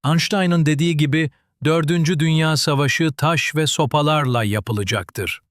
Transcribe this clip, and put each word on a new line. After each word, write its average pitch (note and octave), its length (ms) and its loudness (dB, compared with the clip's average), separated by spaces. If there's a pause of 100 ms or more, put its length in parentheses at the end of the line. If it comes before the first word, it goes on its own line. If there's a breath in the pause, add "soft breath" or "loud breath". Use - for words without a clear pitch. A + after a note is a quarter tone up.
Einstein'ın E3+ 600 2
dediği D#3 320 2
gibi, D3+ 340 0 (320 soft breath)
Dördüncü D#3+ 560 2
Dünya D#3+ 380 2
Savaşı C#3+ 560 0
taş D#3 420 -2
ve D#3 120 0
sopalarla D3 760 0
yapılacaktır. G#2 1080 -4